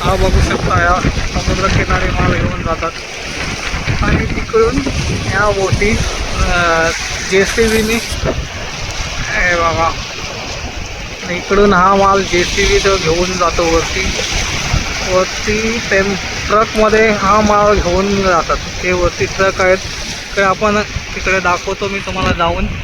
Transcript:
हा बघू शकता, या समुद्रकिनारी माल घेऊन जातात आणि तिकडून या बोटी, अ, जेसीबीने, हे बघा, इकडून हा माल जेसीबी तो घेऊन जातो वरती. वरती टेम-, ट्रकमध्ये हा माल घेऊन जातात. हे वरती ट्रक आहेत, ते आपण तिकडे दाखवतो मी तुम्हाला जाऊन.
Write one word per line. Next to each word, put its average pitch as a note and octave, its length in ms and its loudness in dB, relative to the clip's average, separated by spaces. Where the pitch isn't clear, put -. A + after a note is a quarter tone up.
हा F3+ 120 2
बघू - 260 4
शकता, F#3+ 420 2
या F3 260 2
समुद्रकिनारी F#3 720 0
माल F3 240 2
घेऊन - 300 -2
जातात E3 280 -4
आणि - 220 2
तिकडून A#3 540 0
या G#3 260 2
बोटी, G3 460 2
अ, E3 360 2
जेसीबीने, A3 640 2
हे F3+ 240 2
बघा, E3 360 2
इकडून G3 440 2
हा F#3 220 6
माल G3 280 4
जेसीबी F#3 560 2
तो G3 180 2
घेऊन F3 360 0
जातो F3 300 0
वरती. E3 480 0
वरती G#3+ 800 0
टेम-, G3 260 2
ट्रकमध्ये G#3+ 640 2
हा G3+ 300 2
माल G#3 380 4
घेऊन G3 420 2
जातात. E3 360 2
हे F3+ 340 -4
वरती F3+ 340 0
ट्रक F#3+ 360 0
आहेत, F#3 160 4
ते G3+ 60 0
आपण G3+ 400 2
तिकडे F#3+ 240 0
दाखवतो F#3 480 -2
मी G3 120 -4
तुम्हाला F#3 320 -2
जाऊन. F3 360 0